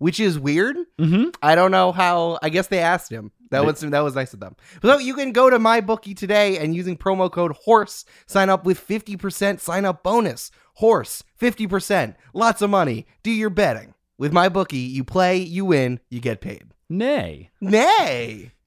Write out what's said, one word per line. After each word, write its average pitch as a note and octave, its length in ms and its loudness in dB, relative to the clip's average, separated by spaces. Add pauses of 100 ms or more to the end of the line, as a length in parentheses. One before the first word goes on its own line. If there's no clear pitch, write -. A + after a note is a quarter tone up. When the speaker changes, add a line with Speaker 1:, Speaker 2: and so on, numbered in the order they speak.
Speaker 1:
which D#3+ 200 0
is F3 180 2
weird. E3+ 380 0 (240)
Speaker 2:
Mm-hmm. F#3 300 2 (120)
Speaker 1:
I D#3 120 6
don't F#3 160 4
know F#3 220 4
how. F3 500 0
I D#3 80 -2
guess F#3 160 0
they F#3 140 -2
asked E3+ 300 0
him. A2 220 -12 (180)
That C3 100 0
Speaker 2:
They D3 60 2
Speaker 1:
was, D3+ 140 -2
that D3 200 -2
was C#3+ 140 -2
nice C3 200 -6
of G2 60 -18
them. G2 140 -16 (280)
So C4+ 160 6
you B3+ 160 -6
can C4 180 -4
go B3+ 160 6
to B3 100 4
MyBookie A3 580 0
today G3+ 420 0
and D#3 160 -4
using F3+ 240 -6
promo F#3+ 340 -2
code F3 200 -2
horse, G#3+ 520 2 (220)
sign G3 240 2
up F#3+ 160 0
with F#3 120 0
fifty G#3 380 -8
percent G3 460 -4
sign F#3 240 -4
up F3+ 160 -4
bonus. G3 480 -2 (240)
Horse, G#3+ 480 0 (140)
fifty A3 300 -2
percent. F3 500 -2 (180)
Lots A3 260 0
of G3+ 80 0
money. D#3 380 0 (160)
Do A3 80 -4
your A3 200 -2
betting. C#3+ 440 -2 (240)
With D3 140 -4
MyBookie, E3+ 580 0
you C3 140 -6
play, F#3 340 2
you F#3 260 -4
win, C3 360 2 (100)
you A#2+ 100 -10
get A#2 220 -4
paid. - 220 -12 (260)
Speaker 2:
Nay. D#3+ 600 -4 (120)
Speaker 1:
Nay! F#3 920 0 (140)